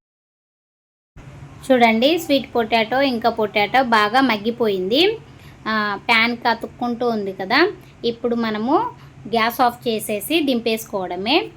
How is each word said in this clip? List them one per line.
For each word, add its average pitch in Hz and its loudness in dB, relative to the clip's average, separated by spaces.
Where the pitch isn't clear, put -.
చూడండి, 240 2
స్వీట్ 285 -2
పొటాటో 233 0
ఇంకా 240 0
పొటాటో 214 0
బాగా 226 2
మగ్గిపోయింది. 226 0
ఆ, 208 -2
ప్యాన్ 233 2
కతుక్కుంటూ 240 -2
ఉంది 208 -4
కదా, 254 0
ఇప్పుడు 233 -2
మనము 226 0
గ్యాస్ 226 0
ఆఫ్ 240 0
చేసేసి 220 -2
దింపేసుకోవడమే. 226 -2